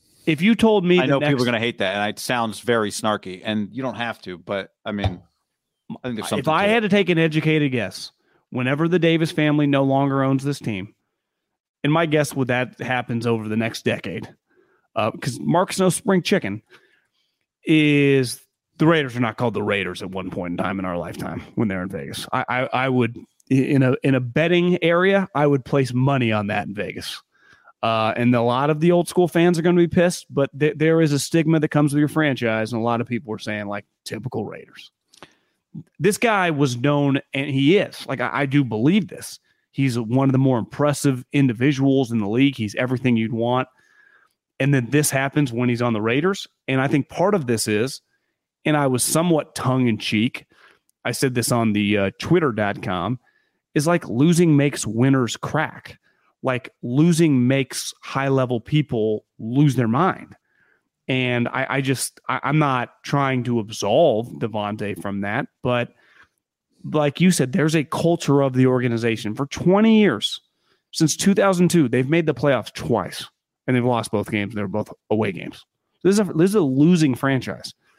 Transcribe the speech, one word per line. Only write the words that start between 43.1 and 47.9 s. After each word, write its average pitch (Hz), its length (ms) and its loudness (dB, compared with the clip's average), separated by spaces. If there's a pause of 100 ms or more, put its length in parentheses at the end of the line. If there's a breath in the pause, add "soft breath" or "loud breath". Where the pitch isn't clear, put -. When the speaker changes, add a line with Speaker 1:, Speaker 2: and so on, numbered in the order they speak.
Speaker 1:
you'd 110 140 -2
want. 120 360 -2 (920 soft breath)
And 139 140 2
then 123 160 2
this 147 220 0
happens 139 420 -2
when 123 160 0
he's 117 120 -2
on 120 120 0
the 107 80 -2
Raiders. 147 460 -2 (200)
And 135 140 0
I 139 60 0
think 139 200 0
part 202 280 0
of 151 100 -2
this 117 220 -2
is, 110 340 -2 (640)